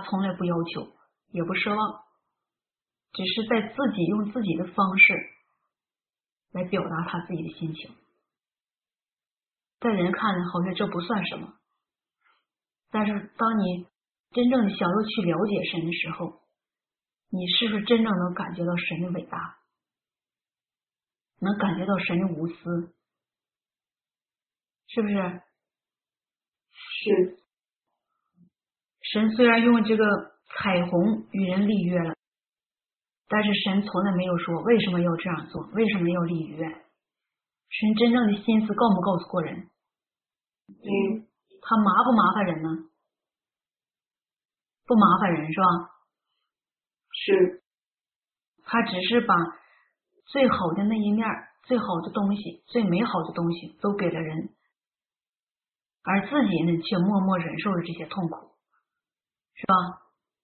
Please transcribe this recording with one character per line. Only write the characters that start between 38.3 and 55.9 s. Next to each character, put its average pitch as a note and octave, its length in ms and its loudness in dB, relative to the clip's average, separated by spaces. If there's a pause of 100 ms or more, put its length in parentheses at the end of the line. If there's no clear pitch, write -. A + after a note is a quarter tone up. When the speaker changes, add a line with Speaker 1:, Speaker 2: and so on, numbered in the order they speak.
Speaker 1:
心 A3 240 4
思 G3+ 80 -2
告 A#3 160 4
没 F3+ 120 4
告 F#3+ 160 0
诉 - 120 -12
过 C3+ 120 -2
人？ F#2 280 -10 (960)
Speaker 2:
嗯。 G#3 600 -2 (340)
Speaker 1:
他 A3+ 140 2
麻 G#3 280 6
不 B3+ 80 2
麻 F3+ 220 6
烦 G#3 100 0
人 D#3+ 180 -2
呢？ D#3+ 60 -2 (2250)
不 B3 100 4
麻 F#3 240 8
烦 F#3+ 120 2
人， D#3 200 -2
是 G3 80 -2
吧？ F#3 60 6 (1500)
Speaker 2:
是。 - 500 2 (1040)
Speaker 1:
他 A#3 180 0
只 F#3 200 -4
是 A3+ 180 2
把 G3+ 140 2 (920)
最 C4+ 220 4
好 F#3 280 0
的 G3+ 80 0
那 A3 120 0
一 G#3 160 0
面、 A3+ 160 0 (340)
最 B3 160 0
好 - 60 -2 (180)
的 - 80 -10
东 G3+ 260 0
西、 - 300 -12
最 A#3 180 0
美 F#3 200 2
好 F3 180 -2
的 D#3+ 100 -10
东 E3+ 200 -2
西 - 280 -12
都 G3+ 140 0
给 F#3 160 -2
了 E3 100 -4
人， D#3+ 340 -8 (1500)